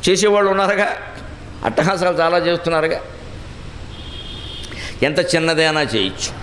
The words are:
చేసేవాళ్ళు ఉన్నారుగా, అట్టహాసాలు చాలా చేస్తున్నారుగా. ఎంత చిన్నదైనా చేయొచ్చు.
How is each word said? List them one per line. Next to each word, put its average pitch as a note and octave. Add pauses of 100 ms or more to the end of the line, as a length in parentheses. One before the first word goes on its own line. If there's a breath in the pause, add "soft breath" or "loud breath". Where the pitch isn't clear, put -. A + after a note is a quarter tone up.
చేసేవాళ్ళు G3
ఉన్నారుగా, G3 (760)
అట్టహాసాలు F3+
చాలా E3+
చేస్తున్నారుగా. E3 (2000 loud breath)
ఎంత D#3
చిన్నదైనా D#3+
చేయొచ్చు. G2+ (100)